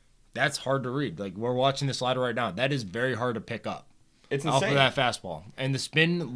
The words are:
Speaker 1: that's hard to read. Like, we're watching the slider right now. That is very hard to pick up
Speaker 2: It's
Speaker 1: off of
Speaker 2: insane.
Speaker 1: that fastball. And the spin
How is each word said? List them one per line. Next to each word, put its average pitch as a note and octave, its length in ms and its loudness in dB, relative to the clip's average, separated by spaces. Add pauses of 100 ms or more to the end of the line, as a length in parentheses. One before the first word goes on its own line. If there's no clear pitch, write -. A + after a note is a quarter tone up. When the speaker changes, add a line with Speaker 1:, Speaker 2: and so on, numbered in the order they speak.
(320)
Speaker 1:
that's C#3 260 0
hard C3+ 240 0
to B2 80 -4
read. B2 300 -4
Like, G2 160 -6
we're A#2 160 -2
watching C3+ 340 2
the B2+ 80 0
slider B2+ 240 0
right B2 160 0
now. A#2 160 0
That B2 220 0
is C3 100 0
very A#2 320 -2
hard A2+ 220 -2
to G#2+ 40 -4
pick A2 280 -8
up F2+ 180 -8 (440)
Speaker 2:
It's C#3 140 0
Speaker 1:
off C3 120 4
of C3+ 80 6
Speaker 2:
insane. C#3+ 100 2
Speaker 1:
that C3+ 220 6
fastball. F#2+ 480 0 (120)
And C3+ 160 -2
the C3 60 0
spin E3 460 2 (120)